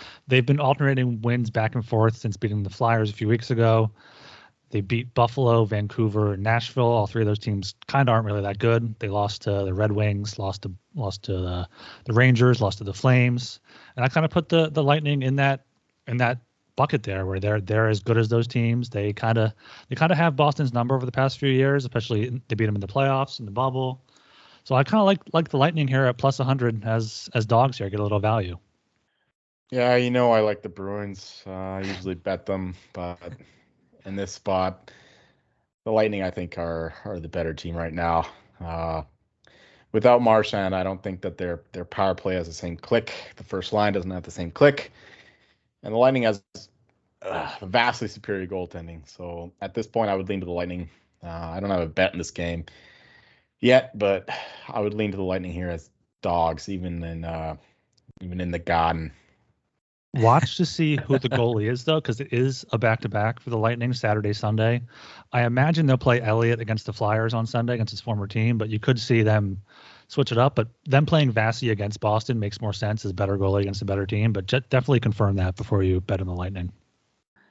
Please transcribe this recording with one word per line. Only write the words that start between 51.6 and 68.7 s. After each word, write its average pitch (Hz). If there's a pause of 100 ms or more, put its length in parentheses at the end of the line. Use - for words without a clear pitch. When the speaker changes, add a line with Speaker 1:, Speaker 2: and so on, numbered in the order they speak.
Speaker 2:
don't 101
have 90
a 82
bet 92
in 87
this 85
game 85 (960)
yet, 123
but 98 (400)
I 117
would 104
lean 107
to 98
the 98
Lightning 92
here 87
as 82 (300)
dogs, 82
even 90
in, 82
uh, - (640)
even 90
in 87
the 85
Garden. 82 (1000)
Speaker 1:
Watch 123
to 175
see 151
who 135
the 127
goalie 117
is, 123
though, 156
'cause 120
it -
is 131
a 120
back-to-back 110
for -
the 117
Lightning, 120
Saturday, 107
Sunday. 110 (500)
I 123
imagine 147
they'll 131
play 123
Elliott 117
against 110
the 107
Flyers 113
on 113
Sunday 117
against 113
his -
former 104
team, 113
but 107
you 107